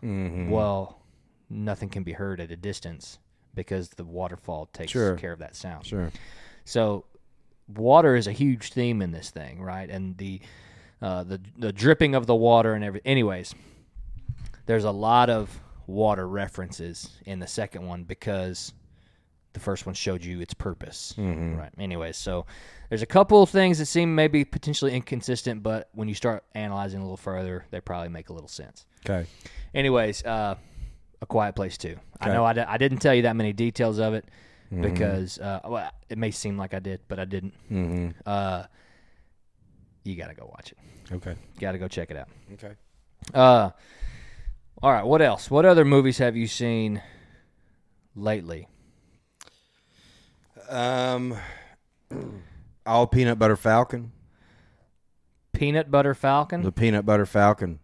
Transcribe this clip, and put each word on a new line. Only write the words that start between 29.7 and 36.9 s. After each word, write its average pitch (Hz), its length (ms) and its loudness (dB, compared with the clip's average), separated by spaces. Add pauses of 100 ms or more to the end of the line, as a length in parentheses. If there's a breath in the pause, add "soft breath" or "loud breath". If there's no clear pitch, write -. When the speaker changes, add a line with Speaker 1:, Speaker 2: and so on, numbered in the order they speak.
Speaker 2:
Anyways, 123 500 0
uh, 107 300 -4 (680 soft breath)
A - 40 -14
Quiet 104 300 0
Place 95 220 -6
two. - 180 -10 (240)
I - 60 -4
Speaker 1:
Okay. 101 80 0
Speaker 2:
know 117 100 4
I, 117 80 4
di-, 117 160 0
I 107 80 -2
didn't 131 220 2
tell 139 160 6
you 123 80 6
that 117 140 2
many 107 160 0
details 113 460 0
of 110 160 2
it 110 120 -6 (440 soft breath)
Speaker 1:
Mm-hmm. 90 120 -4
Speaker 2:
because, 95 560 -2
uh, 98 260 -8
well, 110 260 -8 (200)
it 110 80 -8
may 113 120 -2
seem 101 280 -6
like 98 160 -8
I 95 40 -6
did, 95 300 -8